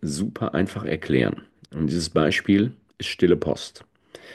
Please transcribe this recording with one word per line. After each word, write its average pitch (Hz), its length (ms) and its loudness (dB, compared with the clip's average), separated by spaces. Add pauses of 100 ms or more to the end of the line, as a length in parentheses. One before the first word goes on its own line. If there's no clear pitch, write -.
super 82 500 -4
einfach - 320 -2
erklären. - 600 0 (260)
Und 78 140 -2
dieses 82 240 -2
Beispiel 101 600 2 (260)
ist - 80 -10
stille - 320 4
Post. - 480 -6 (480)